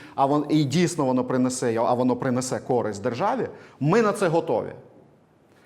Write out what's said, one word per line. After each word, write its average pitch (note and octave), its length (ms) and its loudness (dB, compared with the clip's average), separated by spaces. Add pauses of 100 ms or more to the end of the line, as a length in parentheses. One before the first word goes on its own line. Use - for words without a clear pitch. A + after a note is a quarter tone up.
(140)
а C3+ 120 2
вон-, D3 220 2
і D#3 160 2
дійсно D3+ 400 0
воно B2+ 200 2
принесе, B2+ 520 0
а A#2 180 2
воно B2 220 2
принесе B2+ 420 -2
користь G#2+ 440 -2
державі, D#3+ 460 -2 (320)
ми F3+ 220 4
на G#3 100 2
це G3+ 160 0
готові. D3+ 440 -2 (920)